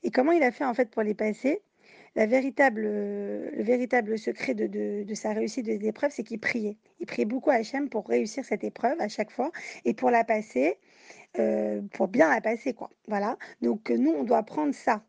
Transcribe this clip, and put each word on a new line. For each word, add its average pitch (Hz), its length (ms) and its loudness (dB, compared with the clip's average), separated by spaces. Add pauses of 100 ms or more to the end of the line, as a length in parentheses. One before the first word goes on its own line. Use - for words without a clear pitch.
Et 233 80 -2
comment 269 220 2
il 339 100 4
a 247 100 4
fait, - 120 -4
en 247 100 0
fait, 233 160 0
pour - 100 -4
les 214 140 0
passer ? 220 480 -2 (540)
La 220 100 4
véritable, 254 560 2
le 208 800 -4
véritable 233 560 2
secret - 340 -4
de, 214 140 0
de, 208 380 -4
de 208 100 -6
sa 214 180 -4
réussite 220 320 -2
des 214 220 -2
épreuves, 285 280 0
c'est 240 80 -6
qu'il 226 160 -6
priait. 214 380 -2 (240)
Il 330 60 -8
priait - 180 -2
beaucoup 247 240 -2
à 277 60 6
Hachem 269 340 -2
pour 208 180 -4
réussir 240 380 -2
cette - 180 -4
épreuve 240 380 -2
à 247 80 -2
chaque 214 220 -4
fois 262 200 -2 (360)
et 240 80 2
pour 247 160 2
la 233 120 6
passer, 226 560 0 (600)
euh, 214 420 0 (140)
pour 196 140 0
bien 262 200 6
la 233 140 2
passer, 233 320 -2
quoi. - 160 -12 (160)
Voilà. 208 320 -2 (240)
Donc, 233 280 0
euh, 233 60 4
nous, 262 140 4
on 285 140 0
doit 226 140 4
apprendre 285 360 -2
ça. 214 340 0